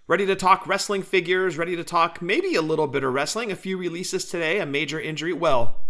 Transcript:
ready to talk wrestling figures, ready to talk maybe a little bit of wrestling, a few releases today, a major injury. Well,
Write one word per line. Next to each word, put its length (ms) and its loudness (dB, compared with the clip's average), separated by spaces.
ready 180 2
to 100 2
talk 300 2
wrestling 380 -2
figures, 520 0
ready 200 -4
to 80 -6
talk 360 -2
maybe 360 0
a 80 2
little 240 0
bit 160 -2
of 100 0
wrestling, 380 -2
a 40 -6
few 220 -6
releases 480 -6
today, 340 -2
a 60 -4
major 340 -4
injury. 340 -6
Well, 440 6